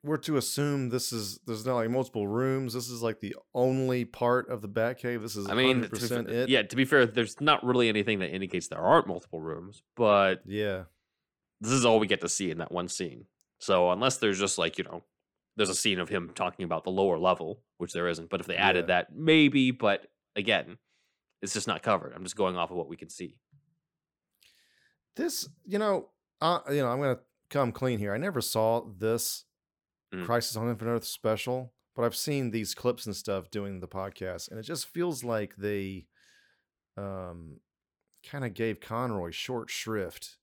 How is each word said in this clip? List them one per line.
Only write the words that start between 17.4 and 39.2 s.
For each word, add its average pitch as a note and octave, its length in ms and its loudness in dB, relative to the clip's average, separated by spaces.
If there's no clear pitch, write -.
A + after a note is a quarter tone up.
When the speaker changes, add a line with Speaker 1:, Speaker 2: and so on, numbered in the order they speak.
Speaker 2:
which F2 160 -8
there F2 140 0
isn't. E2 200 -4
But F#2+ 120 -4
if F2 60 -8
they E2+ 100 -4
added F#2 340 6
Speaker 1:
Yeah. F2+ 60 6
Speaker 2:
that, F2 200 -2
maybe. D3 540 6
But G#2 360 0
again, G2 400 0
it's G2 140 -6
just G#2 120 -2
not F2+ 160 -2
covered. G2 320 0
I'm F#2 100 -12
just F2+ 120 -10
going F#2 220 2
off E2+ 120 -2
of F2+ 60 -6
what D#2+ 120 -4
we E2 100 -12
can E2 100 -16
see. - 280 -14
Speaker 1:
This, - 320 -4
you G3+ 140 -4
know, G3+ 320 0
uh, E3+ 260 2
you C#3+ 140 2
know, B2 60 2
I'm B2+ 120 0
gonna C3 200 0
come C3 240 0
clean B2+ 280 -2
here. G2+ 120 -2
I G#2+ 60 -2
never D#3 240 -2
saw A2+ 420 2
this A2 480 -2
Speaker 2:
Mm. F2+ 140 -6
Speaker 1:
Crisis A#2 300 0
on A2+ 120 -2
Infinite A2+ 240 -4
Earth A2+ 120 -2
special, B2 680 -4
but A#2 80 0
I've A#2 100 0
seen C3+ 380 -2
these A2 200 -2
clips - 320 -2
and G2+ 120 -6
stuff G2 340 -6
doing G2 300 -6
the F2+ 80 -12
podcast, F#2+ 600 -8
and A2+ 120 -12
it - 20 -12
just C#3+ 240 -8
feels E3 380 -4
like A2 320 -2
they, G2 500 -4
um, F2+ 600 -10
kinda C3+ 260 -6
gave A2 300 -2
Conroy A2 540 -4